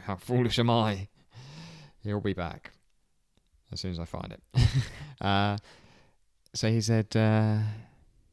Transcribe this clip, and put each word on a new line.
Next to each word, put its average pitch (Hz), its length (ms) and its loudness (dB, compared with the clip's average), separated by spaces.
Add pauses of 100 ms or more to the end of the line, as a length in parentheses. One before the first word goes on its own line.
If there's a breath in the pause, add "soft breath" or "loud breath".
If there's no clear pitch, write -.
How 98 140 -6
foolish 120 420 0
am 117 100 2
I? 107 380 2 (920 loud breath)
He'll 104 200 -4
be 98 140 -2
back. 87 400 -8 (1000)
As - 80 -10
soon 92 100 -6
as 85 80 -6
I 85 60 -8
find - 280 -10
it. - 80 -20 (140)
<laughs> 123 80 6 (580 loud breath)
Uh, 101 360 2 (960 loud breath)
so - 160 0
he 113 120 4
said, 110 340 0
uh, 110 440 4 (720 loud breath)